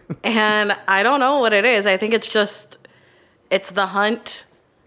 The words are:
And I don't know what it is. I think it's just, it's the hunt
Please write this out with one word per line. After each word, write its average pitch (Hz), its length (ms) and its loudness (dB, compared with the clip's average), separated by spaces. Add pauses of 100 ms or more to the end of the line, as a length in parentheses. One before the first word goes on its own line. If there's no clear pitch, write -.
(240)
And 214 500 2 (140)
I 196 140 2
don't 277 180 2
know 269 200 2
what 226 120 2
it 208 140 4
is. 220 180 2
I 190 140 2
think 220 160 -2
it's 220 120 0
just, - 520 -4 (720)
it's 202 200 -2
the 196 180 -2
hunt 208 560 -4 (420)